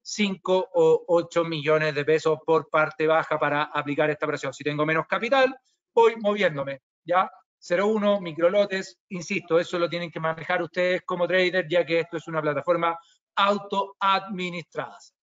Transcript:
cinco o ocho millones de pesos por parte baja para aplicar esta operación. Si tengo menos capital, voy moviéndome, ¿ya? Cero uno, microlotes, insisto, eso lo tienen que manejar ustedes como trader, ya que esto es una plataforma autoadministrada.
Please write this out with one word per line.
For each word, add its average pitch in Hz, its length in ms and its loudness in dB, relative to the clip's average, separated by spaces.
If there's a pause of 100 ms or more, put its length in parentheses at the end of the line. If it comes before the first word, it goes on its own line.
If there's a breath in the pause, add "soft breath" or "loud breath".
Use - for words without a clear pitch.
cinco 185 720 -2
o 160 360 4
ocho 170 360 0
millones 156 500 0
de 143 80 -2
pesos 156 440 2
por 160 240 0
parte 156 360 0
baja 160 320 2
para 147 260 0
aplicar 147 440 -2
esta 151 160 -4
operación. 143 300 -6
Si - 100 -14
tengo 147 220 -2
menos 160 200 0
capital, 262 480 2 (380)
voy 226 240 6
moviéndome, 170 640 -2 (240)
¿ya? 180 260 2 (280)
Cero 185 300 0
uno, 208 300 2
microlotes, 190 840 0 (100)
insisto, 190 480 -2
eso 175 200 -2
lo 170 80 0
tienen 170 240 -6
que 165 100 -10
manejar 160 420 -2
ustedes 180 420 -2
como 175 220 -2
trader, 180 420 0
ya 170 160 2
que 165 160 0
esto 165 160 -6
es 156 100 -8
una 165 140 -4
plataforma 165 560 0 (380 loud breath)
autoadministrada. 190 1600 -2 (280)